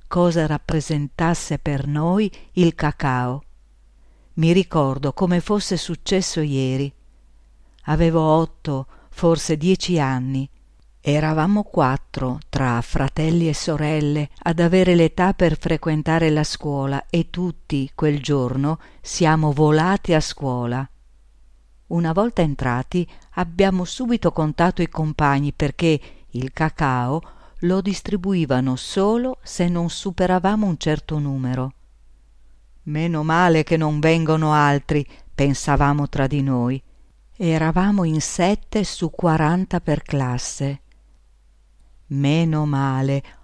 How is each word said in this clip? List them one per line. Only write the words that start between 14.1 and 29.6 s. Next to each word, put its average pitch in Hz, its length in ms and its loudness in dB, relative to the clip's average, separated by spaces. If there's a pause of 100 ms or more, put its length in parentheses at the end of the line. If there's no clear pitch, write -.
ad 165 140 -2
avere 180 360 4
l'età 170 400 4
per 160 240 2
frequentare 160 720 0
la 151 140 2
scuola 139 640 -4
e 170 180 0
tutti, 160 640 -4
quel 147 280 0
giorno, 139 560 0 (240)
siamo 156 500 2
volati 156 640 2
a 156 60 4
scuola. 127 680 -4 (1000)
Una 170 240 -2
volta 202 280 0
entrati, 143 640 -2 (260)
abbiamo 180 520 0
subito 233 480 -2
contato 165 480 0
i 165 80 -2
compagni 147 640 0
perché 156 480 0 (300)
il 127 240 -8
cacao 139 640 -2 (380)
lo 185 240 0
distribuivano 175 920 -2
solo 208 680 -2
se - 260 -2